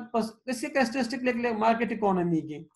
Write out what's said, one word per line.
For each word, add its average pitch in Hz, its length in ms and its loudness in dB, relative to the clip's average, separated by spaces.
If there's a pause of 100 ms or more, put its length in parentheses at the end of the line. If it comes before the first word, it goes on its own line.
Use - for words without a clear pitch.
(160)
बस 220 160 0 (160)
इसके 277 220 -4
characteristic 262 540 0
लिख 247 140 2
ले, 240 180 0
market 226 360 2
economy 185 520 2
के 147 200 -10 (120)